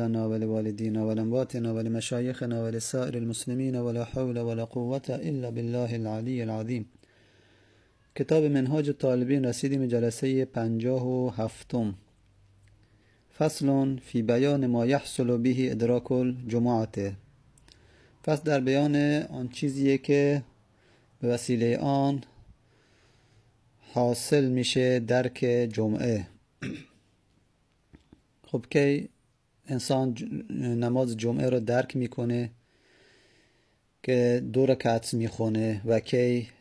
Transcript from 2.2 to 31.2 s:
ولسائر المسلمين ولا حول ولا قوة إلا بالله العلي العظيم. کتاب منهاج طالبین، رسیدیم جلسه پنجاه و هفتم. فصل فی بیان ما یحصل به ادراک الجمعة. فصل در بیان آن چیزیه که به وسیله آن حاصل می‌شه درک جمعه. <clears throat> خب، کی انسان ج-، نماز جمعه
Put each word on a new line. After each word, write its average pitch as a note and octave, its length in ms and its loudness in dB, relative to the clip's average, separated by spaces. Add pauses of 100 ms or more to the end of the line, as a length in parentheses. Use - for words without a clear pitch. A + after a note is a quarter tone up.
ولسائر A#2+ 520 -4
المسلمين B2 600 -4
ولا A#2+ 280 -2
حول B2 340 -4
ولا A#2 260 -4
قوة B2 440 -6
إلا C3 420 -4
بالله A#2 460 -2
العلي A2+ 460 -4
العظيم. A2 440 -4 (1300)
کتاب D#3 260 4
منهاج C#3+ 460 2
طالبین، C3 540 0
رسیدیم C3+ 420 -2
جلسه A#2+ 580 0
پنجاه B2 600 -2
و B2+ 240 0
هفتم. A2 640 -4 (1400)
فصل C#3 600 0
فی A#2+ 240 -4
بیان C3 440 2
ما A#2 200 2
یحصل B2+ 500 0
به B2+ 340 2
ادراک A#2+ 420 0
الجمعة. A#2+ 1040 0 (1080)
فصل D3+ 180 0
در D3 180 2
بیان D3 640 2
آن B2+ 260 -6
چیزیه C#3 500 2
که C#3+ 440 4 (800)
به B2 80 0
وسیله A#2+ 480 2
آن C#3 480 0 (1700)
حاصل B2 500 2
می‌شه B2+ 560 2
درک A#2+ 720 2
جمعه. G#2+ 540 0 (1000)
<clears throat> - 1200 -20
خب، B2 220 -4
کی C#3+ 380 2 (600)
انسان C3 460 0
ج-، - 80 -10 (300)
نماز A#2+ 640 -2
جمعه B2+ 340 0